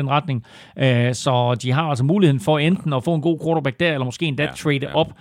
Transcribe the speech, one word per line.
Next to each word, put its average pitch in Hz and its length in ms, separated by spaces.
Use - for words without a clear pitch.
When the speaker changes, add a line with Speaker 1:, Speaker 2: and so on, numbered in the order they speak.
Speaker 1:
den 139 80
retning. 139 340
Øh, 123 340
så 123 420
de 123 160
har 143 120
altså 143 200
muligheden 151 360
for 151 200
enten 160 340
at 127 100
få 170 120
en 156 60
god 165 220
quarterback 156 360
der, 170 140
eller 131 120
måske 127 200
endda 143 180
Speaker 2:
Ja, 156 120
Speaker 1:
trade 143 260
Speaker 2:
ja, 143 140
Speaker 1:
op 156 120